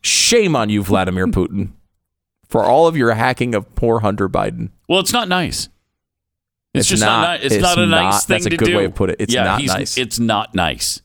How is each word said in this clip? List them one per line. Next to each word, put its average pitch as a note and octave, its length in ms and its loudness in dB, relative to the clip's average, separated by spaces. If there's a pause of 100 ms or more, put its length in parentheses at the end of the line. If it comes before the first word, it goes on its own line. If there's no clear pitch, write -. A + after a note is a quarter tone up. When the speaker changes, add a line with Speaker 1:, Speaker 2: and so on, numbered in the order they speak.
Speaker 1:
Shame G#3 520 2
on A2 140 0
you, G#2+ 160 0
Vladimir F#2 420 0
Putin, F#2+ 460 -2 (760)
for A2+ 140 0
all C#3+ 240 4
of E3 100 0
your A#2 180 2
hacking B2 400 0
of G2+ 200 -4
poor A2+ 260 0
Hunter G2+ 280 0
Biden. G#2 420 -4 (180)
Speaker 2:
Well, F#3 120 2
it's F#3 120 -4
not A#3 160 -2
nice. F3+ 400 -4 (1040)
It's - 80 0
Speaker 1:
It's - 80 0
Speaker 2:
just G#2+ 120 0
not A2 200 2
Speaker 1:
not, E3+ 180 -2
Speaker 2:
ni-, - 60 -4
it's - 100 2
Speaker 1:
it's F#3+ 60 2
Speaker 2:
not F3 160 2
a F3 80 2
nice D#3+ 260 2
Speaker 1:
not, G2+ 120 0
Speaker 2:
thing - 100 0
Speaker 1:
that's - 120 -2
a G2+ 40 0
Speaker 2:
to E3+ 80 -2
Speaker 1:
good A2 80 2
Speaker 2:
do. G#2+ 100 2
Speaker 1:
way G2+ 80 2
to F2+ 60 -2
put F#2+ 180 -2
it. - 100 -4
It's G#2+ 140 -2
Speaker 2:
Yeah, A#2+ 120 0
Speaker 1:
not G2 160 0
Speaker 2:
he's, C#3 120 -2
Speaker 1:
nice. F#2+ 240 -4
Speaker 2:
it's B2 240 -4
not A2 340 -2
nice. D#2+ 500 -2